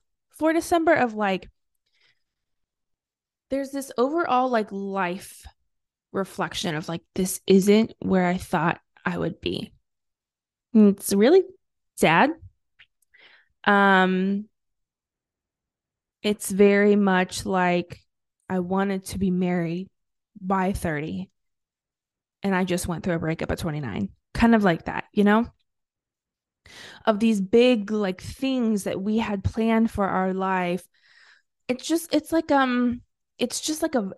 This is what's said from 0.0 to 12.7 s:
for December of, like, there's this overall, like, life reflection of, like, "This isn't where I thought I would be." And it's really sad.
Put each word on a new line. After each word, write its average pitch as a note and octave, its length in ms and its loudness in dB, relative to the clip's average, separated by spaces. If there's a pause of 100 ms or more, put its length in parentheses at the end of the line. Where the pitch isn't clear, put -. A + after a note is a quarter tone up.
for D#4+ 160 0
December E4 400 0
of, B3 220 0
like, G3 340 -4 (2000)
there's C4+ 200 -6
this C#4 260 -10
overall, C4 540 0
like, G#3+ 200 -2
life F#3+ 760 -8 (680)
reflection F#3 600 -6
of, D#3 120 -8
like, E3 140 -8 (140)
"This F#3 320 -4
isn't G3+ 540 6
where F#3 260 0
I F3+ 100 0
thought F3 420 -2 (280)
I F3 100 -4
would E3 240 -6
be." - 320 -6 (1040)
And G#3 200 8
it's - 200 -6
really D4 300 6 (520)
sad. F#3+ 360 4 (1300)